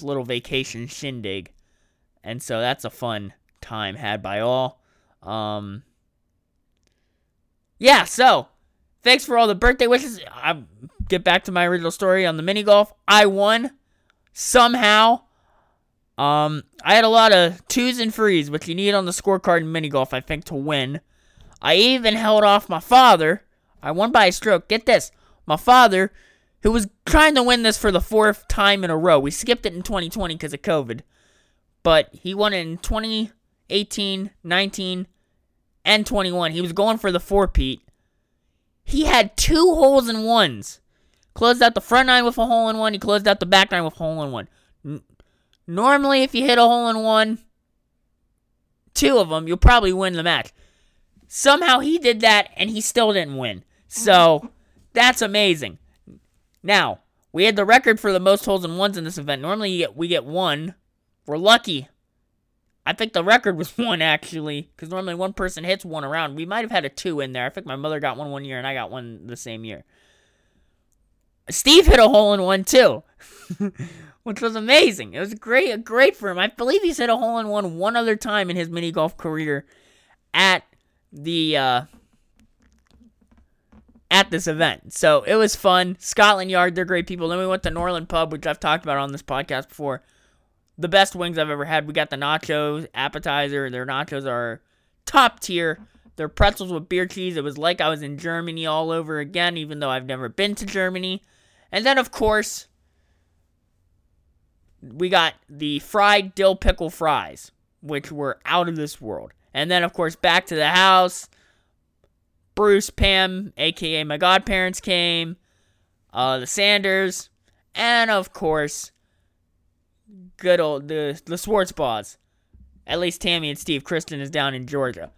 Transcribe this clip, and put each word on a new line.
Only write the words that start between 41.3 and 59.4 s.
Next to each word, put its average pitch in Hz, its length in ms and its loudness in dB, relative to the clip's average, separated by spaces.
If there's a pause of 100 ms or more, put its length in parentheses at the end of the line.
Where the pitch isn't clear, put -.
Closed 240 300 4
out 233 100 6
the 226 80 -4
front 254 260 2
nine 247 180 4
with 233 120 -2
a 226 80 0
hole 226 240 2
in 220 80 -2
one. 220 160 0
He 196 60 -8
closed 208 280 0
out 202 120 4
the 180 80 -6
back 196 240 4
nine 180 120 -2
with 156 120 -6
a - 20 -20
hole 160 240 -6
in 143 100 -8
one. - 180 -10 (360)
N-, 147 160 -12 (640)
normally, 269 560 2
if 262 140 -2
you 254 100 0
hit 240 140 4
a - 20 8
hole 240 280 4
in 220 100 -2
one, 220 400 0 (1500)
two 277 240 2
of 175 140 0
'em, 160 160 -6
you'll 175 100 -4
probably 226 360 6
win 185 200 -2
the 165 100 -4
match. 156 280 -2 (760)
Somehow 277 520 2
he 294 180 -2
did 240 220 0
that, 214 380 4
and 196 120 -4
he 220 120 -6
still 220 320 2
didn't 151 240 -4
win. 110 260 -8 (240)
So, 175 640 4 (420)
that's 247 280 2
amazing. 190 580 -2 (840)
Now, 165 380 0 (320)
we 175 140 0
had 220 100 2
the 202 100 0
record 226 340 4
for 202 120 -2
the 185 80 0
most 196 260 2
holes 190 200 -2
in 165 120 -8
ones 196 200 -2
in 165 80 -8
this 165 120 -10
event. 143 240 -8